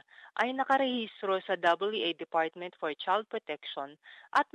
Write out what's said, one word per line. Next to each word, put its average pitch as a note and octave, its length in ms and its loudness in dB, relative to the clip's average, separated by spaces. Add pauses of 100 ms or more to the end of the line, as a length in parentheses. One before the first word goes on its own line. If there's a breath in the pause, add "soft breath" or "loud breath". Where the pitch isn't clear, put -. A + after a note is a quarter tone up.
(400 loud breath)
ay B3 160 0
nakarehistro B3 880 0
sa F#3 160 -2
W F3 400 2
A E3 160 0
Department E3 640 -2
for D3+ 160 -4
Child G3+ 320 0
Protection D3 720 -8 (320 loud breath)
at C#4+ 240 4